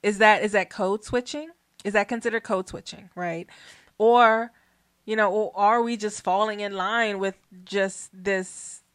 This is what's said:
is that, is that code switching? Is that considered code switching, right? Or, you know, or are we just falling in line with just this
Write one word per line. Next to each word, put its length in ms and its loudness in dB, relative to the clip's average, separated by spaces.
is 160 0
that, 240 6
is 100 -2
that 160 0
code 340 -4
switching? 460 -6
Is 100 -6
that 140 2
considered 360 -4
code 260 -4
switching, 460 -18
right? 320 -8
Or, 540 6
you 100 -4
know, 160 2
or 260 -2
are 240 4
we 160 -2
just 260 -8
falling 380 -2
in 120 -6
line 460 -2
with 160 -4
just 480 -4
this 720 -6